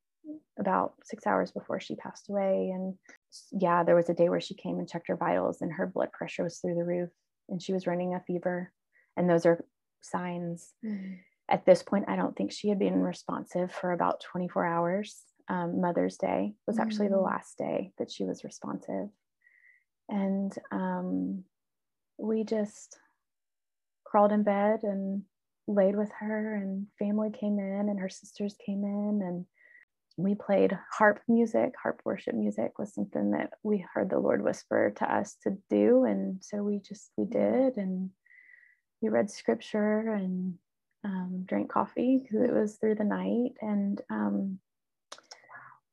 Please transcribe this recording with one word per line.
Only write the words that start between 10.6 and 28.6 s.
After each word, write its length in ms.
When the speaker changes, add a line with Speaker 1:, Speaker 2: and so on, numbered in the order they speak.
Speaker 2:
Mm. 340
Speaker 1:
At 180
this 160
point, 260
I 80
don't 200
think 160
she 160
had 100
been 240
responsive 720
for 200
about 280
twenty-four 440
hours. 600
Um, 320
Mother's 360
Day 400
was 120
actually 300
the 80
Speaker 2:
Mm. 100
Speaker 1:
last 320
day 400
that 120
she 140
was 200
responsive. 680
And, 480
um, 720
we 260
just 540
crawled 280
in 100
bed 420
and 400
laid 280
with 160
her, 420
and 340
family 320
came 300
in, 280
and 120
her 80
sisters 480
came 280